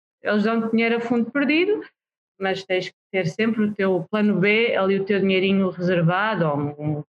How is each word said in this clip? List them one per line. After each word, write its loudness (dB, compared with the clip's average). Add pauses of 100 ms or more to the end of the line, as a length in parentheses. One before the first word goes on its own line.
(220)
eles 0
dão-te 0
dinheiro 2
a -2
fundo -2
perdido, 0 (600)
mas -4
tens -4
que -20 (160)
ter 0
sempre -2
o 0
teu 0
plano 2
B, 2
ali 0
o -4
teu 0
dinheirinho 2
reservado, 0
ou 0
um, -4
um -10